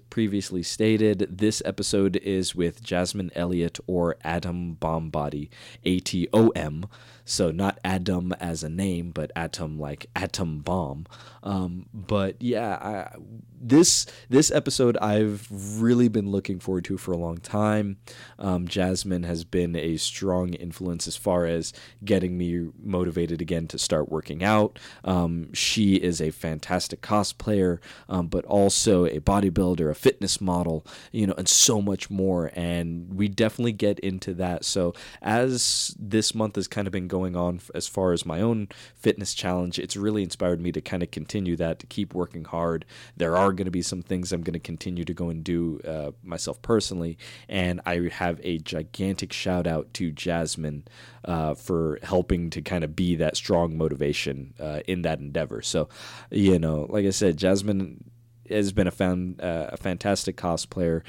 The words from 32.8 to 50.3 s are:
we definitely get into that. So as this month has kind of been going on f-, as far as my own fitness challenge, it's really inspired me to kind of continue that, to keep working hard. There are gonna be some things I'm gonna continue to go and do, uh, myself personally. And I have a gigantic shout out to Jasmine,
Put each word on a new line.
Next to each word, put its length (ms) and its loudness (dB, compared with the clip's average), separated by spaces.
we 140 2
definitely 440 0
get 280 0
into 340 -4
that. 300 -2
So 300 0
as 760 0
this 360 0
month 220 -2
has 100 -2
kind 220 -4
of 40 -4
been 160 -4
going 280 -2
on 200 2
f-, 180 -14
as 120 -4
far 260 2
as 120 0
my 160 -4
own 280 0
fitness 380 0
challenge, 440 -2
it's 200 -6
really 240 0
inspired 400 0
me 100 -2
to 80 -4
kind 220 -4
of 80 -4
continue 460 -2
that, 240 -2
to 60 -18
keep 280 -6
working 300 -6
hard. 420 -2
There 180 2
are 160 6
gonna 180 -2
be 120 0
some 180 -4
things 320 -4
I'm 100 -2
gonna 180 -4
continue 440 -6
to 80 -4
go 160 -4
and 160 -6
do, 420 0
uh, 260 -6
myself 400 -8
personally. 560 0
And 340 0
I 240 0
have 340 -2
a 160 -2
gigantic 760 -4
shout 320 0
out 280 -2
to 160 -2
Jasmine, 760 -4